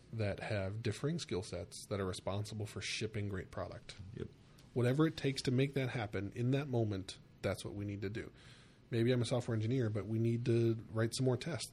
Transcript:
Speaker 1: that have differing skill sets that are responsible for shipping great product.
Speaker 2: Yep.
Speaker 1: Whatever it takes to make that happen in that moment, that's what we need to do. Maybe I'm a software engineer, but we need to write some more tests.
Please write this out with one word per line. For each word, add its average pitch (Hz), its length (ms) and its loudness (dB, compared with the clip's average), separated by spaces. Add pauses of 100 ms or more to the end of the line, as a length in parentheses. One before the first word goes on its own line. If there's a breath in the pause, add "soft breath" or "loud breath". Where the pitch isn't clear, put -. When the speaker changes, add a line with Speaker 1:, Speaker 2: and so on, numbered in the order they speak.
(120 loud breath)
Speaker 1:
that 107 280 0
have 104 420 -2
differing 143 360 0
skill 90 240 -4
sets - 480 -8
that 101 100 0
are 95 60 0
responsible 101 580 -4
for 101 160 -6
shipping 104 480 -2
great 92 220 -6
product. - 460 -8 (200)
Speaker 2:
Yep. - 120 -6 (440 loud breath)
Speaker 1:
Whatever 131 340 4
it 160 100 0
takes 139 260 -2
to - 80 0
make 135 240 4
that 131 160 0
happen 101 460 -2
in 123 160 2
that 139 160 0
moment, 104 480 0 (260)
that's 95 220 -2
what - 100 -8
we 101 100 -4
need 101 180 -4
to 98 60 0
do. 107 220 -6 (600 loud breath)
Maybe 117 180 4
I'm 123 100 6
a 117 60 2
software 120 300 0
engineer, 113 340 2
but 104 160 -2
we 110 140 2
need 117 260 2
to 117 300 6 (180)
write 113 200 2
some 131 120 2
more 127 100 4
tests. 143 360 -4